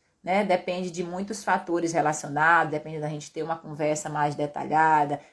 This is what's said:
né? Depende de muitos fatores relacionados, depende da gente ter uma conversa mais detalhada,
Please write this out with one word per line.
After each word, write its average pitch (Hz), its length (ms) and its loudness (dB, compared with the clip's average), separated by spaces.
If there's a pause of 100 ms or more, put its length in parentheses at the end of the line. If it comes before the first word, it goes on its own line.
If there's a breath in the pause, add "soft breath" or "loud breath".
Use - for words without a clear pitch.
(240)
né? 190 200 2
Depende 180 480 0
de 170 120 -4
muitos 196 400 -6
fatores 170 500 0
relacionados, 151 800 2
depende 156 280 -4
da 151 80 -4
gente 147 240 -8
ter 160 120 -6
uma 160 120 -4
conversa 151 540 -4
mais 147 260 0
detalhada, 147 840 2 (120)